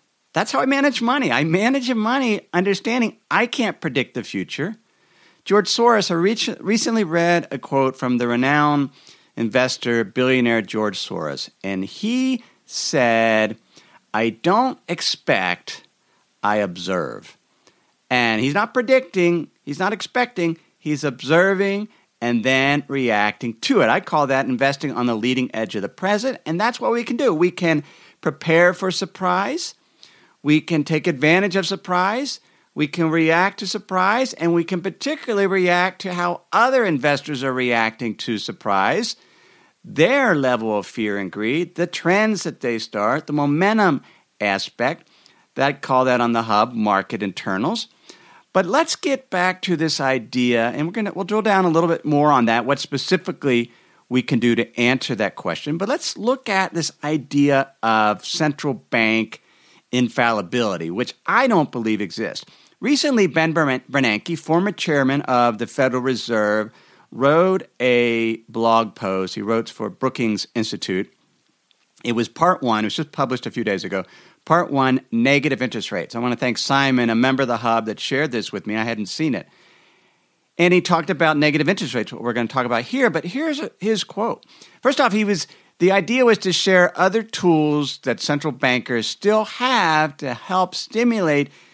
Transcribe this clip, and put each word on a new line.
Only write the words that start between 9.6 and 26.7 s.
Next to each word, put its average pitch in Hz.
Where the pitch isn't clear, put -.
billionaire 120
George 104
Soros, 78
and 95
he 247
said, 113
"I 113
don't 220
expect, -
I 104
observe." 87
And 117
he's 135
not 214
predicting, 190
he's 143
not 190
expecting, 202
he's 151
observing 190
and 120
then 135
reacting 113
to 226
it. 113
I 135
call 147
that 135
investing 135
on 123
the 120
leading 127
edge 110
of 104
the 98
present, 208
and 160
that's 233